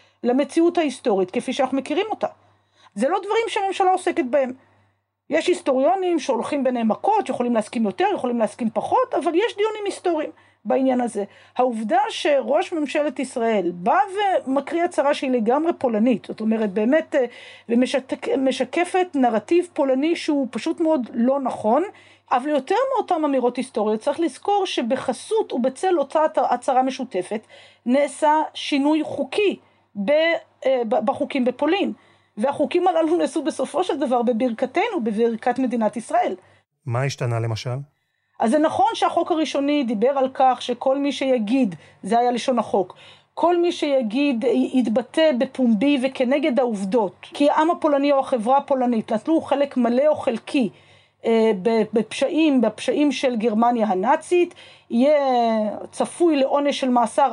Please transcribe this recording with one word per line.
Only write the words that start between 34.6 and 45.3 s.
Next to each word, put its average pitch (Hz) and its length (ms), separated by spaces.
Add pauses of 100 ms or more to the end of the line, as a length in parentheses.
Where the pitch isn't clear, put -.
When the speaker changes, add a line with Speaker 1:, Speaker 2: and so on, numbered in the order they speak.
Speaker 1:
בברכת 233 560
מדינת 240 380
ישראל. 339 380 (500)
Speaker 2:
מה 123 180
השתנה 123 360
למשל? 117 380 (600)
Speaker 1:
אז 226 120
זה 302 80
נכון 320 340
שהחוק 339 380
הראשוני 294 520
דיבר 240 340
על 262 160
כך 254 280
שכל 262 360
מי 277 140
שיגיד, 254 640 (280)
זה 214 160
היה 247 120
לשון 240 280
החוק, 202 360 (380)
כל 349 240
מי 349 140
שיגיד, 269 720
י-, 254 300
יתבטא 254 640